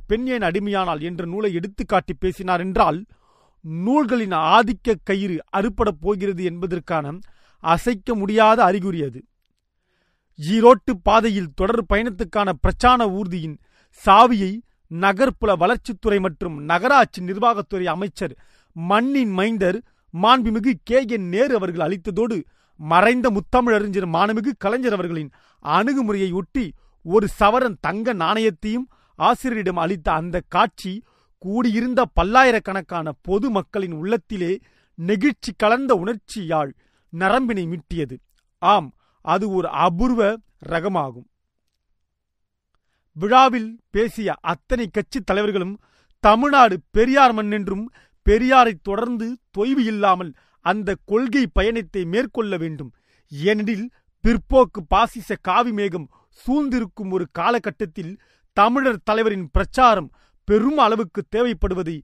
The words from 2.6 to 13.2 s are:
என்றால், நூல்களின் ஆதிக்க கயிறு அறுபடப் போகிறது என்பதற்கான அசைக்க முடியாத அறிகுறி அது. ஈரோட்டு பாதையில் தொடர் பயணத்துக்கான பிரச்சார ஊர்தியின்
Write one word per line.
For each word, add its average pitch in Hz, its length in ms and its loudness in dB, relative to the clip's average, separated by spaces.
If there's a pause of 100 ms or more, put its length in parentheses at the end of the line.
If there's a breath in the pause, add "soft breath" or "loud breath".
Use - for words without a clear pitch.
என்றால், 180 440 0 (560)
நூல்களின் 220 720 0
ஆதிக்க 202 640 2 (100)
கயிறு 190 420 -4
அறுபடப் 196 540 -2
போகிறது 185 440 -4
என்பதற்கான 170 760 -6 (400)
அசைக்க 190 560 -2
முடியாத 220 500 4
அறிகுறி 180 380 0
அது. 131 220 -10 (1300)
ஈரோட்டு 233 520 6
பாதையில் 202 520 2
தொடர் 214 300 -2
பயணத்துக்கான 202 680 -2
பிரச்சார 233 580 2
ஊர்தியின் 175 480 -6 (480)